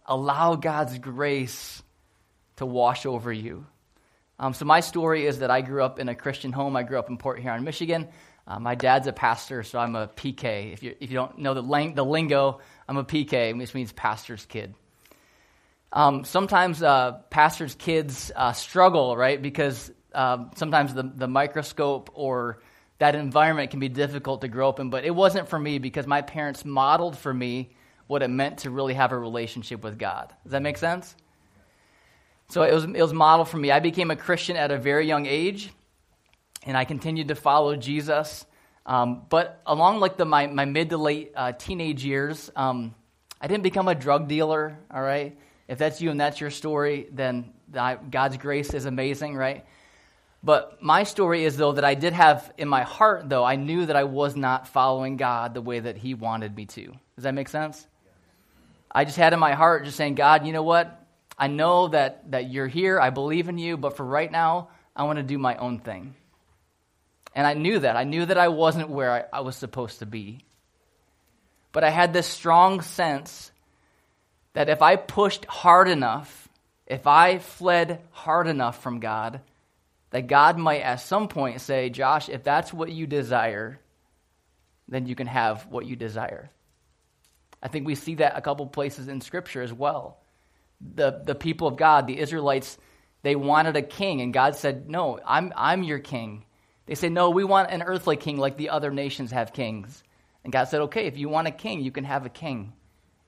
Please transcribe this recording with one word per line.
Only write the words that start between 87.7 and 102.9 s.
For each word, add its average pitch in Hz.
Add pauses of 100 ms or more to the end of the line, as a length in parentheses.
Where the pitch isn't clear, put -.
we 147
see 160
that 147
a 143
couple 143
places 139
in 135
Scripture 175
as 117
well. 139 (760)
The, 139
the 143
people 160
of 127
God, 151
the 131
Israelites, 143 (460)
they 143
wanted 147
a 147
king, 175
and 123
God 131
said, 135
"No, 151
I'm, 165
I'm 170
your 151
king." 113 (420)
They 147
said, 170
"No, 175
we 185
want 190
an 170
earthly 175
king 147
like 139
the 151
other 147
nations 139
have 120
kings." 110 (400)
And 127
God 131
said, 151
"Okay, 147
if 135
you 143
want 160
a -
king, 208
you 131
can 139
have 139
a 123
king." 117 (540)